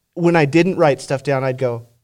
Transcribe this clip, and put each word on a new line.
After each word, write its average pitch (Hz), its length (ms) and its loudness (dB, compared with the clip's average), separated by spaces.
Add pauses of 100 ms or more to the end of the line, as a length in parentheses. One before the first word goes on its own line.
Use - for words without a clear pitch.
(140)
when 170 220 2
I 156 100 4
didn't 165 320 2
write 147 240 2
stuff - 220 -6
down, 135 200 -2
I'd 131 140 -4
go, 120 300 -4 (160)